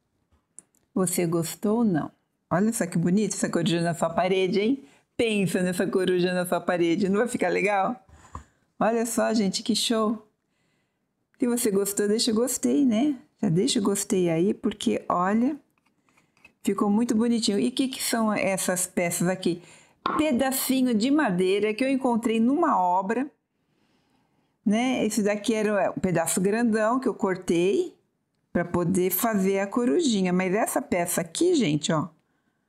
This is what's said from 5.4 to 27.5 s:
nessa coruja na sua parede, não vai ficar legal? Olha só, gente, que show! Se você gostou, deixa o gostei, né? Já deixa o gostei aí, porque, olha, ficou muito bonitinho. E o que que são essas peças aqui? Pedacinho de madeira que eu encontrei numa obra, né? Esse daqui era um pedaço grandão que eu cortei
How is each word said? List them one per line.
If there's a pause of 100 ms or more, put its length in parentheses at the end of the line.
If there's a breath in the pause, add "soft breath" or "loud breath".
nessa
coruja
na
sua
parede,
não
vai
ficar
legal? (800 loud breath)
Olha
só,
gente,
que
show! (1120)
Se
você
gostou,
deixa
o
gostei,
né? (240)
Já
deixa
o
gostei
aí,
porque,
olha, (1040 soft breath)
ficou
muito
bonitinho.
E
o
que
que
são
essas
peças
aqui? (540 loud breath)
Pedacinho
de
madeira
que
eu
encontrei
numa
obra, (1300)
né?
Esse
daqui
era
um
pedaço
grandão
que
eu
cortei (580)